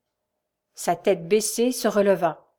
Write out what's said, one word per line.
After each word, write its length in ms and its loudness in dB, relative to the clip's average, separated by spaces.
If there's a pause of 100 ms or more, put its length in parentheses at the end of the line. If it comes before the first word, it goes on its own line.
(760)
Sa 220 -4
tête 320 -2
baissée 440 0
se 160 -2
releva. 600 0 (100)